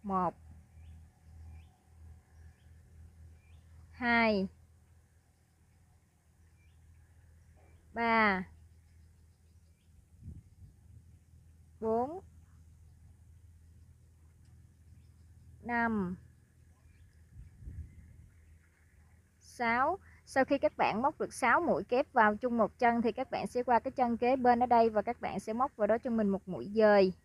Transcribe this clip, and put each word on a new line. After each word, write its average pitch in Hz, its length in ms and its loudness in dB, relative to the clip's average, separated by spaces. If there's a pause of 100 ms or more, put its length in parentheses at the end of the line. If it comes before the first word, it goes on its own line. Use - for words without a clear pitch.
Một, 185 320 -2 (3500)
hai, 226 560 0 (3500)
ba, 220 500 0 (3250)
bốn, 240 400 -4 (3500)
năm, 220 560 -4 (3250)
sáu. 254 580 -4 (280)
Sau 262 200 0
khi 277 120 0
các 302 200 -2
bạn 175 240 0
móc 294 180 -2
được 208 140 -6
sáu 262 280 2
mũi 202 220 0
kép 254 300 -2
vào 214 220 4
chung 240 220 -4
một 214 220 0
chân 240 220 2
thì 226 100 0
các 254 200 -8
bạn - 160 -6
sẽ 247 160 -6
qua 233 160 2
cái 262 120 -6
chân 240 260 -2
kế 254 180 2
bên 247 240 2
ở 247 60 2
đây 233 240 4
và 214 120 0
các 240 200 -6
bạn 190 180 -4
sẽ 214 140 -8
móc 254 220 -2
vào 208 120 0
đó 220 100 2
cho 247 120 -6
mình 220 200 0
một 196 180 -2
mũi 170 280 -8
dời. 202 380 6 (120)